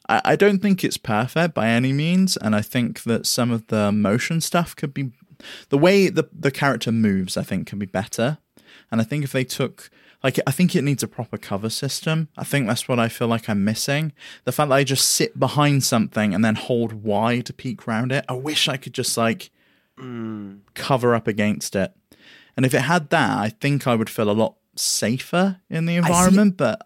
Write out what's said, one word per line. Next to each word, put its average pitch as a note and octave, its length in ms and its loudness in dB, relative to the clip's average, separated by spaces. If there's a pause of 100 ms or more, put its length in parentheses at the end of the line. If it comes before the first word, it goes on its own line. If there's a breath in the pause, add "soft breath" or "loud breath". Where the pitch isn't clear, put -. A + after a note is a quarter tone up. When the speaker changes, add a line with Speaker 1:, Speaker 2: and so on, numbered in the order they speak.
Speaker 1:
I, - 160 4
I C#3+ 120 4
don't G3+ 240 4
think G3 220 2
it's - 140 -2
perfect C3 580 -2
by A2 140 0
any A#2+ 240 2
means. F3 440 2
And G#2+ 200 0
I G#2 40 2
think - 440 -4
that A#2 200 -2
some A#2+ 280 0
of A2+ 160 -4
the G#2 240 0
motion G#2+ 480 0
stuff E3+ 340 -2
could D3 180 -8
be, C3+ 200 -6 (560 loud breath)
the C#3 100 2
way F#3+ 300 6
the, D3+ 280 0
the D3 140 0
character B2+ 400 0
moves, G2+ 460 0
I G2 80 -2
think, F2+ 240 -6
can G2 100 -10
be G2+ 80 -6
better. A#2 520 -4 (520 soft breath)
And A2+ 100 0
I A2 40 0
think D3 180 -4
if C#3 80 -6
they C3 140 -2
took, - 460 -6 (320 soft breath)
like, C3 240 0
I C#3+ 60 2
think F3+ 240 2
it D3 60 2
needs C#3 200 0
a A2 60 -4
proper - 280 -10
cover G2+ 320 -6
system. D#3+ 680 -4
I - 80 -10
think C#3 240 0
that's A2+ 180 -4
what B2 140 0
I A#2 80 2
feel - 180 -4
like A#2 220 -2
I'm G2+ 160 0
missing. C#3+ 480 -2 (320 loud breath)
The B2 80 -2
fact D3+ 160 0
that C3+ 80 4
I C#3 80 4
just C3 240 0
sit - 320 0
behind C#3 420 4
something G#2+ 500 0
and G#2 120 2
then A2 100 2
hold A#2 380 0 (100)
Y A2 380 0
to A#2+ 120 -10
peek - 360 -10
round A#2+ 240 -2
it. C#3 160 -2
I B2+ 60 -6
wish C#3+ 340 -2
I C3+ 80 -2
could C3 180 -14
just, - 220 -4
like, A2+ 340 0 (480)
Speaker 2:
Mm. A2 640 -10 (140)
Speaker 1:
cover A#2+ 400 2
up A2+ 120 -2
against G#2 480 -2
it. F#2+ 180 -2 (640 loud breath)
And C3 80 0
if B2+ 80 2
it C3 100 2
had D#3 280 0
that, A#2+ 280 2
I G#2 100 -2
think C#3+ 400 -2
I A#2+ 80 4
would A2 120 -2
feel G#2+ 220 -2
a - 20 2
lot A2 220 0 (220)
safer F3 920 -2
in E3 180 -4
the E3+ 120 0
Speaker 2:
I F3 40 2
see. E3 40 2
Speaker 1:
environment, F#3 500 6
but A2+ 300 0